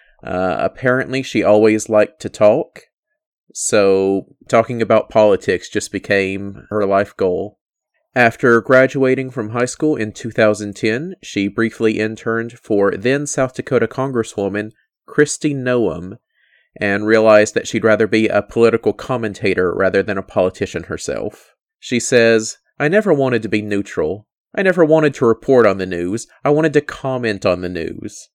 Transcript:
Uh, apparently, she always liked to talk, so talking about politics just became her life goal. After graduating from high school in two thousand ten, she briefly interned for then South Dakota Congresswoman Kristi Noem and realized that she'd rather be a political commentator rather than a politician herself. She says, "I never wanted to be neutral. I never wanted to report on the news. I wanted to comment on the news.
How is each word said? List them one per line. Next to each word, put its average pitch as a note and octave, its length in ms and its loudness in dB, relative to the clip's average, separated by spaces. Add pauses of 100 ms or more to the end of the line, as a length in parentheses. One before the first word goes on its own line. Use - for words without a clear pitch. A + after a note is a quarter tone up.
(240)
Uh, F2+ 360 -4
apparently, B2+ 640 -2
she A2 200 -2
always G#2+ 460 4
liked G#2+ 320 2
to G#2 80 -8
talk, A2 520 0 (720)
so G2 760 0 (200)
talking A#2 340 0
about A2 280 0
politics G2+ 600 2
just - 220 -6
became G2 800 -4
her G#2 160 -2
life G2 320 0
goal. F#2+ 420 -4 (560)
After A#2+ 460 4
graduating C3 680 2
from A2 180 -8
high A#2+ 160 -2
school D3+ 300 -2
in G#2+ 160 -6
two - 200 -12
thousand G#2+ 440 0
ten, C3+ 480 -4
she G2+ 240 -4
briefly A2 520 -2
interned A2+ 600 -6
for G2+ 360 0
then C3 300 -2
South C3+ 300 -4
Dakota B2 320 -2
Congresswoman A2 840 -4 (400)
Kristi D3 460 0
Noem A2 600 -4 (640)
and G#2 280 -2
realized A2 480 4
that - 120 -4
she'd A2 160 -4
rather A2 220 2
be A2 220 0
a G2+ 160 0
political A#2 500 0
commentator G2+ 800 -4
rather F#2+ 300 0
than F#2+ 160 -4
a F#2+ 40 -8
politician F#2 600 -4
herself. - 680 -10 (260)
She A#2+ 200 -4
says, A2+ 580 2 (220)
"I D3 80 -2
never G3+ 280 2
wanted B2+ 260 0
to G#2+ 80 -8
be G#2+ 140 0
neutral. G2+ 640 -4 (280)
I G3 60 -2
never F3 240 4
wanted D3+ 300 2
to B2+ 100 0
report A#2 400 4
on G2 140 2
the F#2+ 80 -4
news. F2+ 400 -6 (180)
I C#3+ 60 2
wanted D3+ 220 2
to D3 80 4
comment A#2+ 680 -6
on F2+ 140 0
the F2+ 80 -6
news. E2+ 640 -10